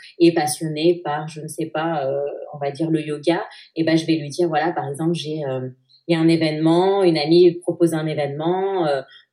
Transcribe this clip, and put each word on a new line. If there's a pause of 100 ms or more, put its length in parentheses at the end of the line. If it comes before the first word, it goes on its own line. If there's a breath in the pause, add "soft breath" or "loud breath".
(200 loud breath)
est
passionnée
par,
je
ne
sais
pas,
euh, (280)
on
va
dire
le
yoga. (320 loud breath)
Et
ben,
je
vais
lui
dire,
voilà,
par
exemple,
j'ai,
euh, (400 soft breath)
il
y
a
un
événement,
une
amie
propose
un
événement,
euh, (320 soft breath)